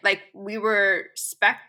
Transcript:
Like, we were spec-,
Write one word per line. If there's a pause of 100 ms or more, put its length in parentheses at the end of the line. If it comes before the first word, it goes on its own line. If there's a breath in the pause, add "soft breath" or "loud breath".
Like, (120)
we
were
spec-,